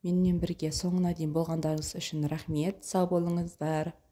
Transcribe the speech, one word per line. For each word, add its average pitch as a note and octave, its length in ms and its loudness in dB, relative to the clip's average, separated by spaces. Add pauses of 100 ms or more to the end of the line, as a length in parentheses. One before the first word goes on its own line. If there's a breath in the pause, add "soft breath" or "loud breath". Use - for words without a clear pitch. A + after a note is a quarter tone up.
Менімен F3+ 380 4
бірге E3+ 320 -2
соңына F3+ 400 0
дейін D#3 200 -2
болғандарыңыз D#3+ 600 0
үшін D3+ 320 -4
рахмет. D#3 560 -2
Сау F3+ 240 2
болыңыздар. E3+ 840 0 (200)